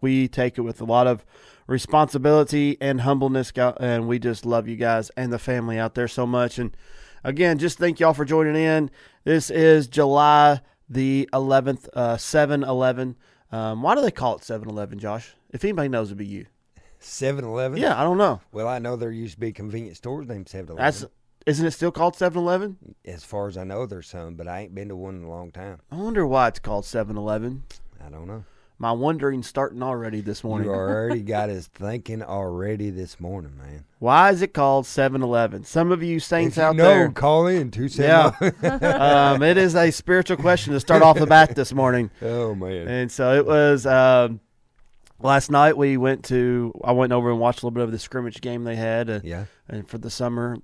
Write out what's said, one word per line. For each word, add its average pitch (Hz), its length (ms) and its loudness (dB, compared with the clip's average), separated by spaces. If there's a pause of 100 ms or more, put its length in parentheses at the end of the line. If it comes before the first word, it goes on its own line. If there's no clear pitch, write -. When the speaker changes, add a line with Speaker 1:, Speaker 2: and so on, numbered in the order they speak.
Speaker 1:
We 131 260 2
take 123 300 -2
it 123 40 -4
with 117 200 -8
a - 40 -8
lot 120 200 4
of 123 180 0 (420)
responsibility 147 1160 2
and 135 180 -2
humbleness, 131 520 0
go-, 123 280 0
and 120 260 -2
we 120 120 -2
just 117 260 -4
love 117 240 -2
you 117 80 -10
guys 113 400 0
and 127 160 -6
the 120 60 -6
family 117 400 -4
out 113 160 -4
there 123 140 -2
so 127 180 -4
much. 123 320 -2
And 120 180 -8 (480)
again, 160 340 0
just 165 200 -4
thank 170 220 -2
y'all 160 120 6
for 143 140 -2
joining 156 300 2
in. 156 340 0 (340)
This 156 240 0
is 160 400 6
July 147 720 6 (320)
the 135 400 -2
eleventh, 135 600 0
uh, 117 220 -2
seven 147 480 0
eleven. 127 500 -2 (380)
Um, 110 280 -6
why 165 140 2
do 285 60 2
they 254 100 2
call 120 280 -2
it - 40 -20
seven 110 260 -10
eleven, 104 300 -10
Josh? 107 380 -10 (160)
If - 100 -10
anybody 165 260 -2
knows, 113 200 -2
it'd 101 100 -14
be 101 80 -10
you. 98 200 -14 (520)
Speaker 2:
Seven 139 460 -6
eleven? 127 340 -6
Speaker 1:
Yeah, 175 200 0
I 135 40 0
don't 180 160 0
know. 165 220 2 (100)
Speaker 2:
Well, 110 160 -6
I 123 140 -4
know 120 160 -6
there 117 160 -6
used 113 220 -12
to 107 60 -20
be 113 120 -6
convenience 107 460 -12
stores 135 280 -12
named 101 220 -14
seven 90 240 -14
eleven. 82 120 -6
Speaker 1:
That's, 135 200 -2 (420)
isn't 151 180 0
it 165 60 0
still 165 220 -4
called 165 240 0
seven 180 260 0
eleven? 185 340 -2 (280)
Speaker 2:
As 87 180 -16
far 101 240 -8
as 98 100 -12
I 92 60 -10
know, 98 240 -8
there's 98 220 -16
some, 85 260 -14
but 85 140 -14
I 90 140 -10
ain't 92 120 -18
been 101 140 -12
to 98 80 -12
one 95 220 -12
in 87 40 -16
a 82 80 -16
long 85 220 -14
time. 92 260 -16 (140)
Speaker 1:
I - 20 -16
wonder 202 320 -4
why 127 220 2
it's 110 100 -4
called 101 260 -6
seven 107 320 -6
eleven. 110 460 -6 (420)
Speaker 2:
I 76 60 -20
don't 78 160 -18
know. 107 160 -16 (360)
Speaker 1:
My 117 140 -4
wondering's 135 540 -2
starting 135 360 -6
already 113 400 -6
this 104 200 -8
morning. 107 240 -4
Speaker 2:
You 101 80 -4
already 107 460 -4
Speaker 1:
<laughs> - 20 -10
Speaker 2:
got 104 280 -4
us 92 160 -10
thinking 110 560 -10
already 98 640 -6
this 92 320 -12
morning, 85 380 -12
man. 71 260 -18 (140)
Speaker 1:
Why 190 320 6
is 180 100 0
it 190 140 -2
called 135 320 2
seven 135 360 0
eleven? 117 420 0
Some 170 280 0
of 170 100 0
you 170 160 -2
saints 165 380 0
Speaker 2:
If 160 60 2
you 156 60 6
Speaker 1:
out 160 80 2
Speaker 2:
know, 165 80 6
Speaker 1:
there. 180 260 2
Speaker 2:
call 156 360 2
in, 180 200 0
Speaker 1:
Yeah. 117 60 -10
Speaker 2:
two 120 180 -6
seven 151 720 4
oh. - 280 0
<laughs> 143 440 4
Speaker 1:
Um, 135 80 0
it 175 160 6
is 185 180 4
a 170 140 4
spiritual 180 480 0
question 170 340 0
to 139 80 0
start 160 220 4
off 160 160 10
the 151 80 2
bat 156 280 8
this 131 200 -4
morning. 127 420 0
Speaker 2:
<laughs> - 60 -14
Oh, 113 320 -4
man. 92 340 -8
Speaker 1:
And 123 240 -4
so 131 240 2
it 143 80 4
was, 147 400 4
um, 127 560 6 (800)
last 135 300 2
night 147 260 6
we 139 220 2
went 131 280 0
to, 123 460 0 (100)
I 123 100 0
went 123 200 2
over 120 180 2
and 117 80 0
watched 120 240 0
a 123 40 -6
little 117 80 -4
bit 120 100 -2
of 113 80 -4
the 113 60 -8
scrimmage 120 420 -10
game 120 240 -8
they 117 120 -6
had, 113 340 -2
uh, 104 120 -4
Speaker 2:
Yeah. 85 220 -10 (240)
Speaker 1:
and 104 180 -10
for 117 120 -14
the 117 120 -12
summer. 120 540 -4